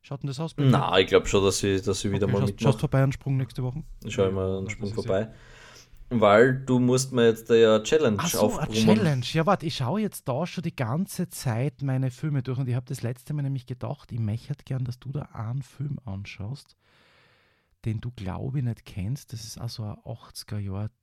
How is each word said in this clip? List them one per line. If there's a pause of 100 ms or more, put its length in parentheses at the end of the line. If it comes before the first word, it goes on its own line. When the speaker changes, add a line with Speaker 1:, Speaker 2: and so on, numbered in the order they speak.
Speaker 1:
schaut
denn
das
aus
bei
dir?
Speaker 2:
Na,
ich
glaub
schon,
dass
ich,
dass
ich
wieder
Speaker 1:
Okay,
Speaker 2:
mal
Speaker 1:
schaust,
Speaker 2:
mitmache.
Speaker 1:
schaust
vorbei
einen
Sprung
nächste
Woche? (240)
Speaker 2:
Schau
ich
mal
einen
Speaker 1:
Ja,
Speaker 2:
Sprung
Speaker 1:
das
ist
Speaker 2:
vorbei.
Speaker 1:
ja
Speaker 2:
Weil (120)
du
musst
mir
jetzt
da
ja
Challenge
Speaker 1:
Ach
so, (180)
eine
Speaker 2:
aufbrummen.
Speaker 1:
Challenge.
Ja,
warte,
ich
schau
jetzt
da
schon
die
ganze
Zeit
meine
Filme
durch
und
ich
hab
das
letzte
Mal
nämlich
gedacht,
ich
möchte (100)
gern,
dass
du
da
einen
Film
anschaust, (1080)
den
du,
glaub
ich,
nicht
kennst.
Das
ist
auch
so
ein
achtziger
Jahr (140)